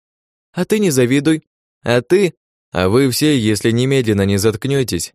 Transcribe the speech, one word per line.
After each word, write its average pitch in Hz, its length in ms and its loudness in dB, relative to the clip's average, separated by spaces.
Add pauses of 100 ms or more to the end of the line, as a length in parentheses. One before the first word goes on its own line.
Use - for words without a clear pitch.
(520)
А 180 120 -4
ты 214 140 0
не 202 120 0
завидуй. 135 520 0 (420)
А 120 160 0
ты, 180 340 0 (380)
а 92 160 0
вы 131 220 2
все, 147 280 0
если 107 320 0
немедленно 117 540 0
не 101 120 0
заткнётесь, 107 800 -4